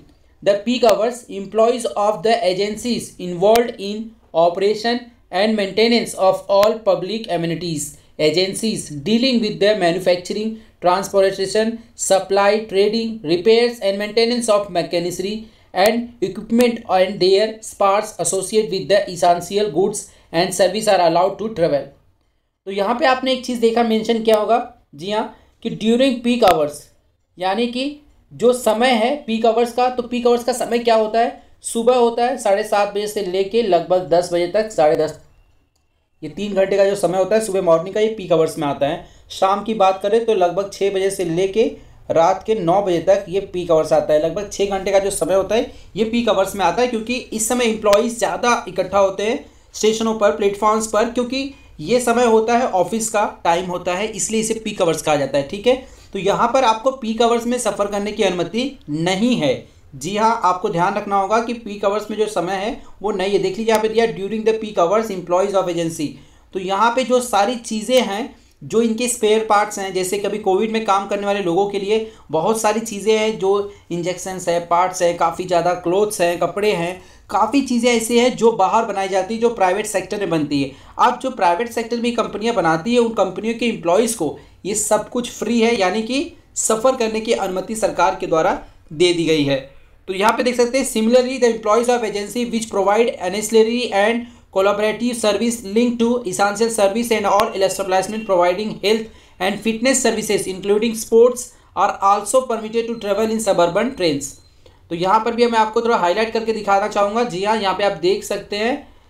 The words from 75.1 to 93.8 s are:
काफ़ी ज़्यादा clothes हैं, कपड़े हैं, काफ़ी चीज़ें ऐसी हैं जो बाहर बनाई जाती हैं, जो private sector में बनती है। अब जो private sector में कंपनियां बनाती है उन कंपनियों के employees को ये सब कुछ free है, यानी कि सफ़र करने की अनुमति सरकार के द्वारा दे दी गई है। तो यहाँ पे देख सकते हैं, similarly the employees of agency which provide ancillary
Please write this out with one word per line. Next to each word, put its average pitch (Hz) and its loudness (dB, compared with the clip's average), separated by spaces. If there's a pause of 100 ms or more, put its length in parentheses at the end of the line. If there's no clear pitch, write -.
काफ़ी 175 0
ज़्यादा 175 2
clothes 196 0
हैं, 175 2
कपड़े 202 0
हैं, 180 -4 (280)
काफ़ी 220 2
चीज़ें 240 2
ऐसी 233 2
हैं 240 2
जो 226 4
बाहर 196 2
बनाई 196 -4
जाती 185 -2
हैं, 226 -6
जो 233 4
private 196 0
sector 202 -4
में 190 -4
बनती 151 0
है। 135 -6 (280)
अब 240 4
जो 262 -4
private 226 0
sector 233 -4
में 233 -2
कंपनियां 226 -2
बनाती 165 0
है 247 4
उन 226 2
कंपनियों 196 -2
के 247 -2
employees 190 0
को 147 -4 (280)
ये 208 -4
सब 208 -2
कुछ 240 -6
free 233 -2
है, 233 2
यानी 196 0
कि 269 -4 (260)
सफ़र 240 2
करने 220 -2
की 220 -2
अनुमति 190 -4
सरकार 185 0
के 180 -6
द्वारा 165 0 (320)
दे 170 4
दी 165 -2
गई 156 2
है। 139 0 (500)
तो 190 -6
यहाँ 202 2
पे 240 -2
देख 240 0
सकते 240 2
हैं, 269 0
similarly 247 2
the 240 4
employees 226 2
of 240 2
agency 202 -4
which 226 -4
provide 202 2 (120)
ancillary 220 2 (140)